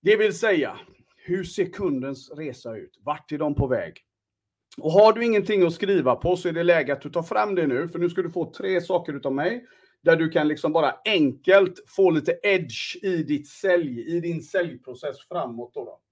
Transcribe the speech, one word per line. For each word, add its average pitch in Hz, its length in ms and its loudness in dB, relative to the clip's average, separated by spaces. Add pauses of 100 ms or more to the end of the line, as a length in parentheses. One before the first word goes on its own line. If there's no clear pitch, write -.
Det 202 160 6
vill 202 220 0
säga, 160 400 0 (360)
hur 185 280 -6
ser 175 220 -4
kundens 139 680 -6
resa 127 440 -12
ut? - 260 -18
Vart 147 300 -8
är 151 60 -6
de 147 180 -2
på 143 120 0
väg? 95 300 -4 (800)
Och 156 140 -2
har 214 220 8
du 233 120 -2
ingenting 214 420 2
att 165 60 0
skriva 165 420 2
på 175 200 0
så 180 140 -4
är 165 40 -4
det 165 100 -2
läge 160 300 4
att 135 80 -4
du - 80 -12
tar 165 140 -4
fram 208 320 -2
det 170 120 2
nu, 135 200 -2
för 170 120 -10
nu 170 100 0
ska 175 120 -2
du 170 100 -4
få 165 220 -6
tre 190 280 -2
saker 175 320 -2
utav 139 200 -4
mig 185 320 -4 (360)
där 165 140 6
du 160 140 0
kan 160 180 0
liksom 151 260 -2
bara 151 220 2 (100)
enkelt 180 800 2
få 190 220 2
lite 165 340 0
edge 175 580 -2
i 180 220 -2
ditt 147 260 -6
sälj, 165 680 -2
i - 20 -2
din 165 220 -6
säljprocess 143 840 -8
framåt 120 460 -8
då, 127 120 -10
då. - 140 -20 (120)